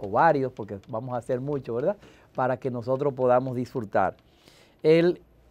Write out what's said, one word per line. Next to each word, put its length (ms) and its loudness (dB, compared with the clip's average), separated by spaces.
o 100 -10
varios, 420 4
porque 260 -10
vamos 260 -8
a 40 -2
hacer 220 -4
mucho, 340 -6
¿verdad? 220 -2
Para 240 -2
que 120 -6
nosotros 440 -2
podamos 420 2
disfrutar. 600 -2
El 380 4